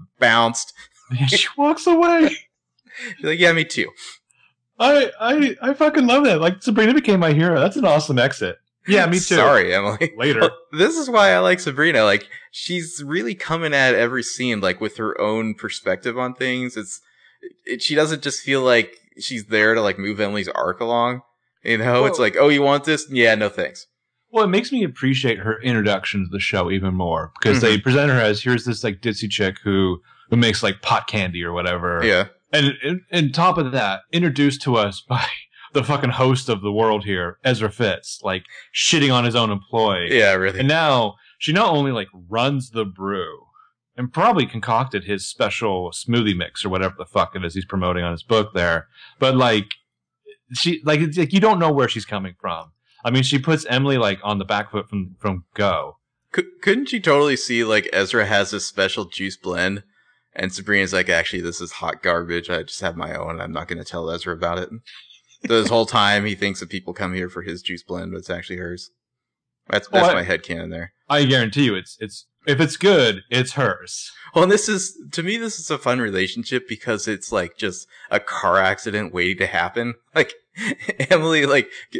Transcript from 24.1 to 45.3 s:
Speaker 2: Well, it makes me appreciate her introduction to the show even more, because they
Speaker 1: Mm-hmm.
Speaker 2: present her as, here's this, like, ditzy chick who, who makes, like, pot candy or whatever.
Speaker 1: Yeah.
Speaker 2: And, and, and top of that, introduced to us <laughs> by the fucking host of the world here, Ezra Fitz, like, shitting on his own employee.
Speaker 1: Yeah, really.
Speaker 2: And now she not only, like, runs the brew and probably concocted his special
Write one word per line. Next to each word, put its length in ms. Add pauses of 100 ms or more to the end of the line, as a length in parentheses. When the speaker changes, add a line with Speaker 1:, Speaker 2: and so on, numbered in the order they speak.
Speaker 2:
Well, 120
it 40
makes 240
me 100
appreciate 580
her 220
introduction 640
to 60
the 100
show 300
even 240
more, 360 (100)
because 200
they 140
Speaker 1:
Mm-hmm. 80
Speaker 2:
present 280
her 80
as, 240
here's 220
this, 180
like, 180
ditzy 300
chick 320
who, 380 (300)
who 60
makes, 260
like, 200
pot 240
candy 380
or 80
whatever. 520
Speaker 1:
Yeah. 240 (240)
Speaker 2:
And, 200 (100)
and, 180 (100)
and 240
top 240
of 140
that, 280 (100)
introduced 520
to 140
us 240
<laughs> 80
by 180 (480)
the 100
fucking 260
host 380
of 140
the 100
world 320
here, 400
Ezra 260
Fitz, 520
like, 220 (300)
shitting 400
on 100
his 120
own 140
employee. 680
Speaker 1:
Yeah, 140
really. 280
Speaker 2:
And 80
now 480 (220)
she 140
not 180
only, 220
like, 160 (200)
runs 420
the 160
brew 600 (520)
and 140
probably 340
concocted 580
his 240
special 640